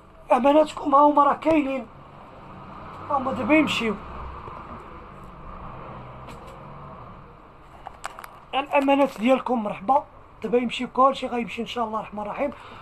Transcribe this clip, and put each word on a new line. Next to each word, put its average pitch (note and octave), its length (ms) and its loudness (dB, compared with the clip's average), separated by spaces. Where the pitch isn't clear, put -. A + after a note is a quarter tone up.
اماناتكم C#4+ 640 4
ها C#4 60 10
هما D4 240 8
راه C4+ 100 4
كاينين، C4+ 520 0
ها C4 80 2
هما C4 140 -2
دابا A3 220 2
يمشيو. A#3 400 2
الامانات C#4 680 4
ديالكم B3 420 2
مرحبا، G#3 420 0
دابا A3 160 2
يمشي B3 280 -2
كلشي، C4+ 400 2
غيمشي A#3 360 -6
ان A3 40 -6
شاء A#3+ 180 -4
الله A3 160 -6
الرحمن G3+ 220 -10
الرحيم. A3 280 -4